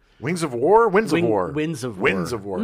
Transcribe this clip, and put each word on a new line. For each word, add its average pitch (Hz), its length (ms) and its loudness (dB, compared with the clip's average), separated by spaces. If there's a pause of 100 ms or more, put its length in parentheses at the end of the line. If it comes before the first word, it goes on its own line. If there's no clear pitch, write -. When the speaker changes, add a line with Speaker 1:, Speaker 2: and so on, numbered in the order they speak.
(200)
Speaker 1:
Wings 160 220 -4
of 151 100 -4
War? 196 360 4
Winds 202 240 2
Speaker 2:
Wing-, 170 120 2
Speaker 1:
of - 60 2
War. 160 220 0
Speaker 2:
Winds 151 320 -4
of 110 140 -8
Speaker 1:
Winds 165 340 0
Speaker 2:
War. 117 60 -4
Speaker 1:
of 98 60 -10 (200)